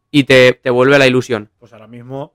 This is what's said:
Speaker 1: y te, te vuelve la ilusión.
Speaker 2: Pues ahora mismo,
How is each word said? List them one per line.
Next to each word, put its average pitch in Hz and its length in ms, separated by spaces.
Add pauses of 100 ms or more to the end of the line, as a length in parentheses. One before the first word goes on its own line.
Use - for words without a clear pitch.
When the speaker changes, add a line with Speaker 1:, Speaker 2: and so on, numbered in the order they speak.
(120)
Speaker 1:
y 147 120
te, 127 300
te - 160
vuelve 127 300
la 135 80
ilusión. 123 420 (100)
Speaker 2:
Pues 117 140
ahora 107 140
mismo, 127 480